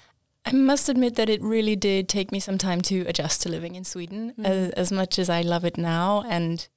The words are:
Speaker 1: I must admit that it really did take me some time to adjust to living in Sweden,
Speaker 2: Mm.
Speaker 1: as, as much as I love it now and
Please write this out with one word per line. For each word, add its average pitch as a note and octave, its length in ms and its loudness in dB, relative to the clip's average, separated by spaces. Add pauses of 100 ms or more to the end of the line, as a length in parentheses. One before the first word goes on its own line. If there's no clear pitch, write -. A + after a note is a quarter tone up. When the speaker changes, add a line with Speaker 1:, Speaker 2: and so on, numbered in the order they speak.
(460)
Speaker 1:
I - 60 -2
must C4+ 360 4
admit B3 280 2
that A3 120 2
it G#3+ 140 2
really G#3+ 340 2
did F#3+ 320 2
take G3+ 240 -2
me G3 80 -2
some F#3+ 160 -2
time F3+ 260 0
to F#3+ 240 0
adjust E3 360 -2
to F3 80 -4
living E3+ 240 -8
in F#3 100 -12
Sweden, F#3+ 540 -8
Speaker 2:
Mm. G#3+ 80 -6
Speaker 1:
as, F#3+ 240 2
as F3+ 220 0
much F#3+ 260 0
as F3+ 100 0
I E3+ 140 0
love E3+ 240 0
it E3+ 100 -4
now E3+ 500 0
and E3+ 400 -2 (100)